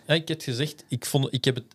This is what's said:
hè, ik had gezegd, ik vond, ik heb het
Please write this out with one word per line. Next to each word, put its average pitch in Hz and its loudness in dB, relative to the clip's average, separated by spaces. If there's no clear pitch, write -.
hè, 147 2
ik 165 0
had 160 -4
gezegd, 139 -4
ik - -4
vond, 135 2
ik 127 -2
heb 131 4
het 123 -8